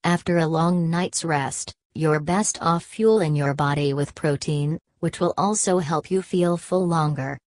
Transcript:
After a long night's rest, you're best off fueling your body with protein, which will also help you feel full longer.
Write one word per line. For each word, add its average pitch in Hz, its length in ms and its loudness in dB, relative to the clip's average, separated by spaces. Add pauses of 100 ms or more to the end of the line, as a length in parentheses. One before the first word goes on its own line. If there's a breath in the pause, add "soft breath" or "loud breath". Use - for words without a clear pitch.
After 170 360 2
a 160 80 2
long 165 420 2
night's 175 380 -2
rest, 143 480 -4 (200)
you're 156 260 2
best 180 420 0
off 165 200 0
fueling 220 540 2
your 139 160 2
body 143 400 0
with 143 220 -2
protein, 147 640 -2 (220)
which 165 200 -4
will 175 160 2
also 190 420 0
help 156 320 -2
you 185 120 0
feel 175 340 0
full 180 320 -2
longer. 147 480 0 (100)